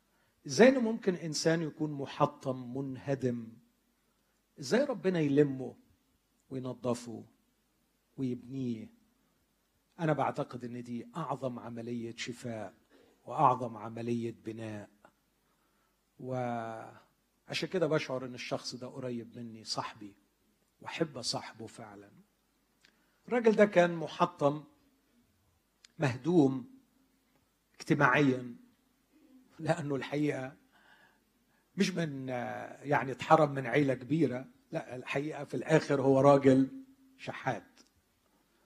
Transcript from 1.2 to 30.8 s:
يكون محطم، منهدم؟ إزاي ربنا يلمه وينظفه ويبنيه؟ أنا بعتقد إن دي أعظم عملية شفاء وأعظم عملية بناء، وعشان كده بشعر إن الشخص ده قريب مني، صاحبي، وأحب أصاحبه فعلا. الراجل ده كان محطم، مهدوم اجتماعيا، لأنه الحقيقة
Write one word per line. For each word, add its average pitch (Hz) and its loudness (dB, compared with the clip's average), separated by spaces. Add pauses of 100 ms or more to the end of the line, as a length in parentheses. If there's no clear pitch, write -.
يكون 151 -4
محطم، 131 -4
منهدم؟ 127 -4 (1120)
إزاي 165 2
ربنا 190 -2
يلمه 139 2 (760)
وينظفه 123 -6 (920)
ويبنيه؟ 123 -6 (1120)
أنا 160 2
بعتقد 127 -4
إن 123 -10
دي 120 -10
أعظم 131 -6
عملية 117 -10
شفاء 113 -10 (520)
وأعظم 123 2
عملية 117 -6 (100)
بناء، 107 -10 (1300)
وعشان 120 -8
كده 170 0
بشعر 139 -2
إن 123 -10
الشخص 127 -8
ده 123 -12
قريب 120 -10
مني، 113 -14
صاحبي، 107 -10 (680)
وأحب 151 -6
أصاحبه 113 -8
فعلا. 101 -18 (1160)
الراجل 226 4
ده 208 8
كان 175 6
محطم، 151 0 (1400)
مهدوم 135 2 (1080)
اجتماعيا، 131 2 (1040)
لأنه 151 -2
الحقيقة 135 -4 (1200)